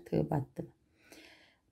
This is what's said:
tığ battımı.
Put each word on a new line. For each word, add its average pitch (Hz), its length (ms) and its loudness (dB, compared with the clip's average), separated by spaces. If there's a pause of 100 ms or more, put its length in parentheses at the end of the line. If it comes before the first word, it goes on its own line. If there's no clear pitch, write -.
tığ 156 240 2
battımı. - 400 -2 (1040)